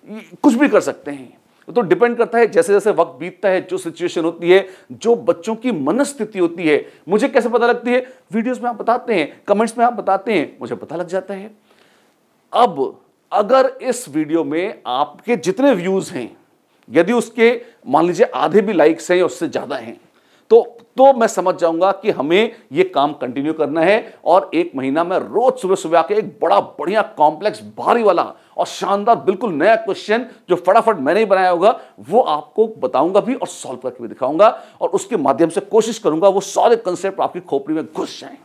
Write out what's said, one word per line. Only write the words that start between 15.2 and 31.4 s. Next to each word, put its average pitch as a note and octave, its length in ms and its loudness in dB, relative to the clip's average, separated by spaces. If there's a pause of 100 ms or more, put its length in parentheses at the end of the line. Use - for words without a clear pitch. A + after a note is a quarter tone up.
जितने A3 360 2
व्यूज F#3 360 -2
हैं, B2 280 -10 (540)
यदि F3 220 2
उसके A#3 500 0 (260)
मान D3 180 2
लीजिए F3+ 200 2
आधे D#3 340 2
भी F#3+ 120 -4
लाइक्स D#3+ 380 2
हैं F3+ 80 4
या F3 80 2
उससे D#3+ 220 -6
ज़्यादा B2 280 -6
हैं, A#2 240 -14 (500)
तो, A3 300 4
तो C4+ 320 4
मैं A3+ 140 2
समझ F3+ 280 -2
जाऊंगा E3 380 0
कि F#3+ 180 -2
हमें F3 440 0 (180)
ये E3+ 120 2
काम D3 280 0
कंटिन्यू C#3 400 -6
करना D#3 280 -2
है। G#3 340 0 (100)
और F#3 300 2
एक E3+ 220 -2
महीना C3+ 280 -2
में F3+ 140 -2
रोज F#3+ 360 0
सुबह-सुबह F3+ 440 0
आके E3 160 0
एक G3+ 280 -4
बड़ा F#3 180 4
बढ़िया F#3+ 420 -4
कॉम्प्लेक्स D#3+ 600 -2 (160)
भारी G#3 240 0
वाला E3+ 300 2 (240)
और E3+ 100 -2
शानदार G3+ 500 0
बिल्कुल G3 360 -2
नया F#3 240 4
क्वेश्चन, A3 500 -4 (220)
जो F3+ 80 2
फटाफट A3 400 2
मैंने D#3 240 0
ही A3+ 60 2
बनाया F#3 240 2